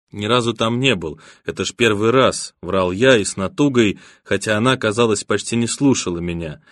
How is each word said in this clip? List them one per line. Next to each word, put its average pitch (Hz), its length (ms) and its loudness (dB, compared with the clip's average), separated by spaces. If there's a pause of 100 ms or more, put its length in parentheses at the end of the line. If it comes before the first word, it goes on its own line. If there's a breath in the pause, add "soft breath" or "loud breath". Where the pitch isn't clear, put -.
(120)
"Ни 104 140 -6
разу 117 280 0
там 117 280 -2
не 135 140 2
был, 80 260 -8 (240 loud breath)
это 82 180 -6
ж - 100 -6
первый 110 380 2
раз", 120 500 0
врал 90 300 -2
я 123 240 4
и 104 80 2
с - 140 -6
натугой, 117 640 0 (260 loud breath)
хотя 104 320 -2
она, 127 180 2
казалось, 110 480 0
почти - 320 -4
не 117 120 0
слушала 113 500 0
меня. 85 440 -8 (100)